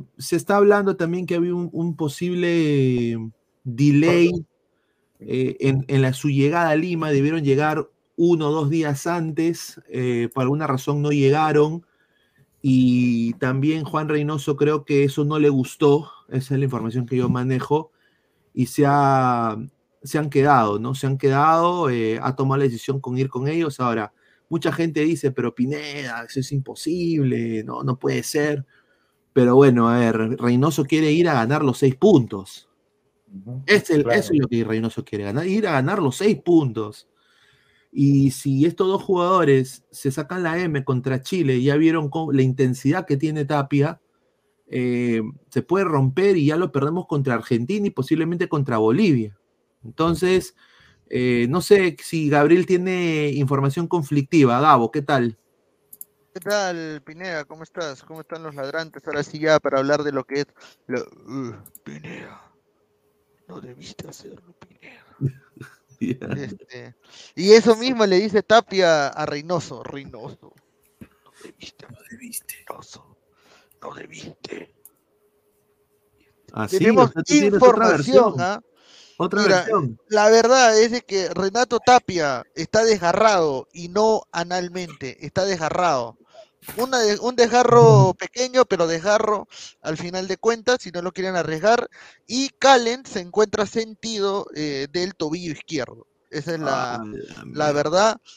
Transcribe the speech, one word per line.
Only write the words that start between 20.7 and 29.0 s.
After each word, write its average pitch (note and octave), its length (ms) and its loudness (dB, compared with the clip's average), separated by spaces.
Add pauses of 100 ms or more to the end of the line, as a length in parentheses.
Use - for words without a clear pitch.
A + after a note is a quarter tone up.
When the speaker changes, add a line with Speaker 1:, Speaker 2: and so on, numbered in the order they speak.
Speaker 1:
¿no? B2 140 -6
Se C3+ 120 -6
han C3+ 120 -2
quedado, D#3+ 720 2
eh, A2+ 300 -2
ha C3 140 -4
tomado C3+ 240 -2
la C#3 60 0
decisión C3+ 360 -4
con B2+ 160 -8
ir C3+ 120 -2
con C3 180 -6
ellos. D#3+ 320 -4
Ahora, A2+ 340 -4 (360)
mucha E3 240 -2
gente D#3+ 280 -2
dice, D3+ 300 0
"Pero A#2+ 240 -4
Pineda, C#3 680 -6
eso C3 160 -8
es B2+ 120 -6
imposible, C3+ 1120 -4
no, B2 200 -10
no B2+ 140 -2
puede C3 260 -2
ser". D3 400 -4 (680)